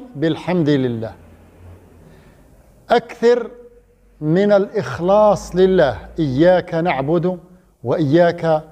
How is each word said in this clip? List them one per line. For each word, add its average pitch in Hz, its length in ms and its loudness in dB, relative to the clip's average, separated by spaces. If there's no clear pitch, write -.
بالحمد 160 540 -2
لله. 120 440 -2
أكثر 233 640 0
من 185 300 2
الإخلاص 190 1040 0
لله، 175 420 2
إياك 165 540 2
نعبد 165 680 -2
وإياك 160 880 0